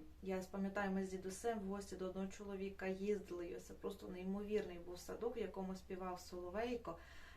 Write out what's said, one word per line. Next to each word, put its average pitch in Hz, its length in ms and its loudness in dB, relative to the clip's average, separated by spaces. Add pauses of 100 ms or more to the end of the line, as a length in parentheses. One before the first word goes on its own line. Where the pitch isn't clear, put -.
(220)
Я 190 160 2
ось 185 80 -2
пам'ятаю, 196 440 4
ми 190 140 6
з 190 60 0
дідусем 190 500 2
в 196 80 0
гості 196 280 -2
до 185 100 0
одного 190 220 0
чоловіка 196 580 -2
їздили, 190 600 2
і 185 140 -4
це 185 140 -10
просто 196 340 -2
неймовірний 190 720 2
був 175 200 -6
садок, 214 380 0
в - 20 -2
якому 190 360 0
співав 185 460 -2
соловейко. 180 760 0 (380)